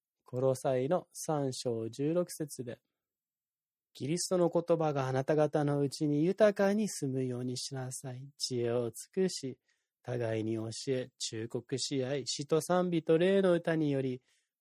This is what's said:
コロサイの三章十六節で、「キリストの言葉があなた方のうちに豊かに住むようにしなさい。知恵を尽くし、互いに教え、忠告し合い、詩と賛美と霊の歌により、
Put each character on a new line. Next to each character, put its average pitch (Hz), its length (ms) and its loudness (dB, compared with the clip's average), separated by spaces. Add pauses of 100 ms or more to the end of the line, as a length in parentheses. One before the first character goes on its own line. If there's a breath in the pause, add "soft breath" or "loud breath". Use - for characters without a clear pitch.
(240)
コ 127 160 -8
ロ 131 160 2
サ 131 220 0
イ 127 100 0
の 175 240 -2
三 143 420 -2
章 113 360 -4
十 143 240 -2
六 175 180 -2
節 147 320 -10
で、 120 160 -10 (1120)
「キ 127 140 -8
リ 170 100 0
ス - 120 -4
ト 185 80 2
の 175 120 6
言 170 280 2
葉 156 160 0
が 135 140 0
あ 131 40 -2
な 131 140 0
た 156 100 4
方 151 300 4
の 143 160 2
う 143 80 2
ち 151 180 -2
に 147 160 2
豊 202 300 4
か 202 200 2
に 214 140 0
住 143 240 -4
む 131 140 -2
よ 123 140 -4
う 127 40 -4
に 127 140 -4
し - 180 -8
な 127 160 -6
さ 127 220 -10
い。 135 240 -14
知 123 240 -4
恵 117 100 0
を 120 200 0
尽 - 360 -2
く - 20 2
し、 135 280 -8 (460)
互 113 380 -2
い - 40 -2
に 110 80 0
教 113 160 -4 (180)
え、 127 320 -2
忠 113 300 -6
告 127 280 -6
し 131 280 -2
合 139 100 -4
い、 127 120 -6
詩 147 200 -6
と 156 140 2
賛 180 280 2
美 165 140 0
と 160 140 4
霊 190 240 4
の 185 100 4
歌 170 240 2
に 151 160 2
よ 135 100 2
り、 127 200 -4 (400)